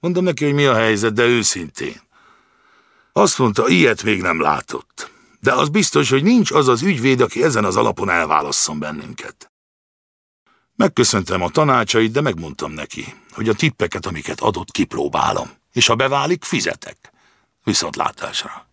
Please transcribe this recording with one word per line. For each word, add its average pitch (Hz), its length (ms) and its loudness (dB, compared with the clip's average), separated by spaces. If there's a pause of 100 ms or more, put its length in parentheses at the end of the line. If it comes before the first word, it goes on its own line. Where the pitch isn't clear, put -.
Mondom 180 240 -2
neki, 151 200 -2
hogy 143 100 0
mi 143 100 2
a 135 100 4
helyzet, 110 400 2
de 120 100 2
őszintén. 98 760 -2 (1120)
Azt - 260 2
mondta, 117 300 2
ilyet 127 340 4
még 104 200 0
nem 82 180 -2
látott. - 680 -4 (300)
De 131 120 2
az 143 160 0
biztos, 147 420 2
hogy 135 120 2
nincs 220 280 4
az 139 180 4
az 120 140 4
ügyvéd, 135 380 2
aki 120 220 0
ezen 120 220 2
az 92 120 0
alapon 104 340 0
elválasszon 76 680 0
bennünket. 76 720 -12 (1200)
Megköszöntem 98 680 2
a 87 80 -2
tanácsait, 117 600 2
de 131 80 0
megmondtam 80 520 -6
neki, - 420 -12 (180)
hogy 110 160 -4
a 110 60 4
tippeket, 107 520 -2
amiket 80 340 -8
adott, 92 300 -4
kipróbálom. - 800 -2 (220)
És - 140 2
ha 117 80 2
beválik, 135 500 0
fizetek. - 680 -6 (520)
Viszontlátásra. - 1080 -4